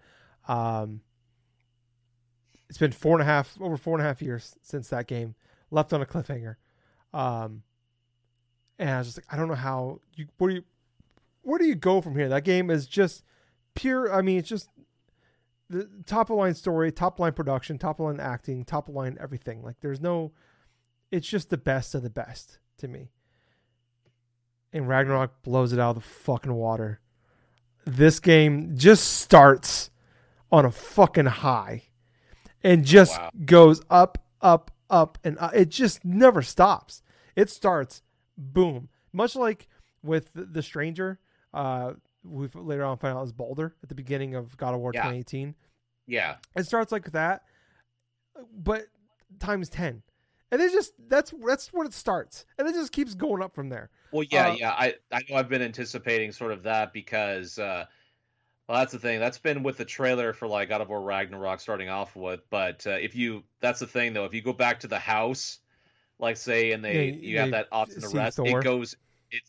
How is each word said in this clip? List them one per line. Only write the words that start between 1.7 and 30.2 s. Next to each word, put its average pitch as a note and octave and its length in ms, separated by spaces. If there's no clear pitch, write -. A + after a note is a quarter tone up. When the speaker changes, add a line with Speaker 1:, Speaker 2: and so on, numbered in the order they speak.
Speaker 1:
it's - 100
been D3 120
four D#3+ 220
and E3 80
a C#3+ 40
half, D3 360
over E3 160
four E3 200
and D3 60
a C#3+ 40
half C3+ 140
years B2 420
since C3+ 260
that A#2+ 180
game A#2 280
left D3+ 240
on C#3+ 80
a C3 40
cliffhanger. A#2 500
Um, A2+ 480
and D#3+ 100
I C3 80
was B2 100
just A#2 120
like, - 120
I D3 60
don't E3 100
know D#3+ 60
how C3 460
you, D#3 100
where F#3 100
do F#3 60
you, F3 80
where D#4+ 160
do E4+ 60
you C#4+ 100
go F#3 260
from D3 160
here? C#3+ 100
That C#3 160
game F3+ 280
is C#3+ 160
just - 360
pure. B3+ 360
I F#3+ 120
mean, F#3 160
it's D#3+ 100
just A3 200
the F#3+ 180
top A3 240
of G#3+ 60
line F#3 180
story, D#3+ 360
top F3+ 280
line E3 140
production, C#3 440
top D#3 220
of D#3+ 80
line C#3+ 120
acting, B2+ 460
top D3+ 240
of C#3 60
line C3 260
everything. A#2+ 400
Like, B2 200
there's C#3 200
no, E3 320
it's F3 160
just - 240
the E3 60
best C3+ 380
of C3 60
the A#2+ 80
best - 480
to C3+ 80
me. C3 240
And C3+ 160
Ragnarok C3+ 540
blows B2 280
it B2 80
out A#2+ 120
of A2+ 60
the A2+ 40
fucking - 520
water. A2+ 460
This D3 340
game D#3 560
just F3 460
starts - 680